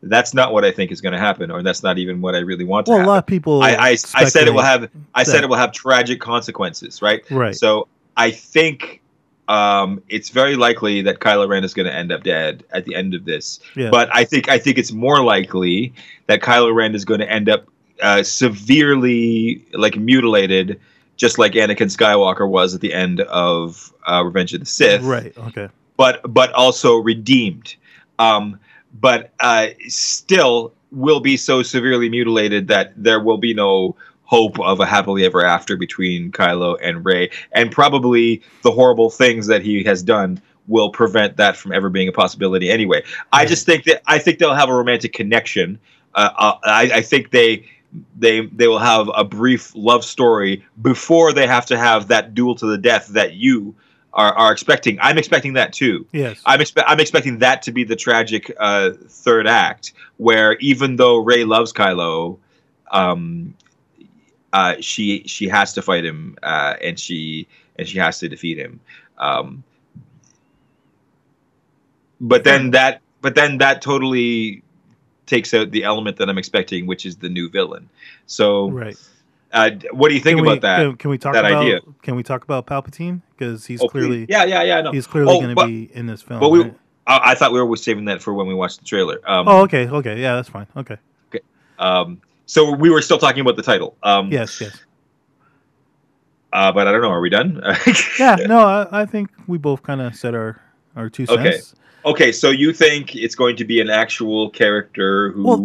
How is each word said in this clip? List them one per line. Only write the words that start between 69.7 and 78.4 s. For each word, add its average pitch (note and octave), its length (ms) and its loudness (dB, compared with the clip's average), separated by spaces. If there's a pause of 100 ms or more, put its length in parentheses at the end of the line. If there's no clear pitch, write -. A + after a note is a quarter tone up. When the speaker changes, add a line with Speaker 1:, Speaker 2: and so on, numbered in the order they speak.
Speaker 1:
but A#2+ 240 2
then C#3 220 4
Speaker 2:
Hmm. B2 40 -2
Speaker 1:
that, C3 300 2 (200)
but C3+ 140 -4
then C#3+ 240 2
that C#3 240 2
totally A#2+ 800 -2 (640)
takes - 260 -2
out A2 180 0
the G#2+ 140 -4
element G#2+ 320 -4
that G2 140 -4
I'm F#2+ 80 -4
expecting, F#2 480 -6
which F#2 180 -10
is F2+ 120 -12
the F2+ 120 -12
new F2 220 -8
villain. - 380 -8 (380)
So, G2+ 440 0